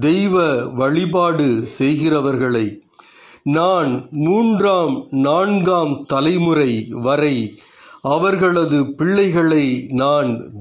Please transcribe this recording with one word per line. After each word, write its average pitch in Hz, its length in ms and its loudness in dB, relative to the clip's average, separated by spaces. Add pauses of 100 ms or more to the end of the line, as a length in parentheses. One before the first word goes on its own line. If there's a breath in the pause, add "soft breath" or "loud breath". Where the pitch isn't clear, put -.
தெய்வ 170 640 2
வழிபாடு 151 1000 0 (120)
செய்கிறவர்களை 135 1000 0 (640 loud breath)
நான் 151 680 0
மூன்றாம், 185 1000 0
நான்காம் 170 960 0
தலைமுறை 151 840 0
வரை 123 680 -2 (420 loud breath)
அவர்களது 165 920 0
பிள்ளைகளை 160 920 0
நான் 131 720 -2